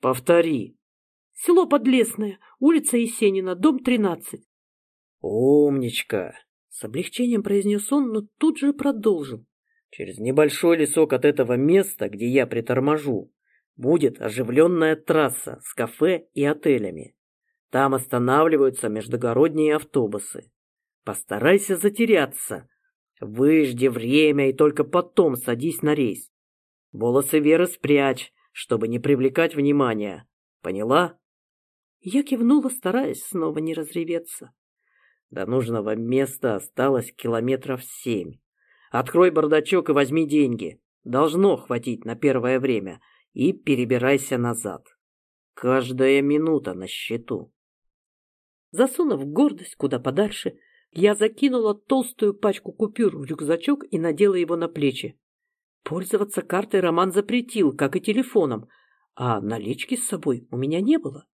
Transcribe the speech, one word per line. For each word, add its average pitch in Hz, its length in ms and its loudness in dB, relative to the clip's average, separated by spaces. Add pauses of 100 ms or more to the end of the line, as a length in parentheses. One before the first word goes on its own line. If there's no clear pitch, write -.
"Повтори". 143 760 0 (560)
"Село 349 320 4
Подлесное, 233 720 0 (200)
улица 285 380 2
Есенина, 196 580 0
дом 254 240 2
тринадцать". 214 640 -2 (760)
"Умничка", 127 1120 0 (340)
с - 140 -18
облегчением 208 600 -4
произнёс 202 480 0
он, 277 200 0
но 214 100 -2 (160)
тут 311 200 2
же 285 160 0
продолжил. 196 720 -2 (440)
"Через 92 300 -12
небольшой 151 580 4
лесок 151 360 2
от 127 120 0
этого 139 280 4
места, 143 560 2
где 104 180 -6
я 127 180 4
приторможу, 127 840 -2 (440)
будет 139 460 0
оживлённая 151 760 2
трасса 156 680 -2
с - 100 -16
кафе 156 600 -2
и 143 100 -2
отелями. 127 720 -2 (560)
Там 135 220 2
останавливаются 131 960 2
междугородние 123 880 0
автобусы. 110 760 -4 (520)
Постарайся 156 760 0
затеряться. 196 880 0 (520)
Выжди 127 680 2
время 139 640 2
и 131 40 -2
только 147 300 2
потом 170 520 0
садись 123 460 -4
на 151 140 0
рейс. 123 340 -4 (640)
Волосы 135 480 0
Веры 160 280 4
спрячь, 139 680 0 (200)
чтобы 113 340 -4
не 120 120 -4
привлекать 143 560 0
внимания. 123 720 0 (360)
Поняла?" 117 560 -2 (840)
Я 233 240 -2
кивнула, 262 460 2
стараясь 175 560 -4
снова 160 340 -4
не 160 140 -4
разреветься. 170 800 -8 (800)
"До 95 140 -8
нужного 113 500 -2
места 123 600 -2
осталось 127 560 -2
километров 131 720 -4
семь. 95 520 -8 (560)
Открой 170 400 2
бардачок 156 580 0
и 151 40 2
возьми 143 340 0
деньги. 123 520 0 (240)
Должно 156 540 2
хватить 120 480 -6
на 117 100 -8
первое 127 440 0
время. 110 420 -4 (320)
И 151 180 0
перебирайся 127 840 0
назад. 117 480 -4 (720)
Каждая 131 640 2
минута 147 540 0
на 92 120 -10
счету". 113 640 -8 (1160)
Засунув 247 560 0
гордость 165 500 -2
куда 135 240 -4
подальше, 175 580 -4 (340)
я 202 240 2
закинула 226 580 0
толстую 226 600 -2
пачку 202 360 -4
купюр 208 460 -2
в 143 80 -12
рюкзачок 165 640 -2
и 185 80 -4
надела 170 380 2
его 170 200 -2
на 170 120 -4
плечи. 143 500 -4 (680)
Пользоваться 190 580 -4
картой 202 380 -2
Роман 180 320 0
запретил, 202 640 0
как 139 200 -2
и 147 60 -2
телефоном, 185 640 0 (480)
а 120 260 -2
налички 113 540 -6
с 247 120 -6
собой 139 420 -4
у 123 80 -8
меня 147 240 -2
не 277 160 2
было. 139 280 -8 (100)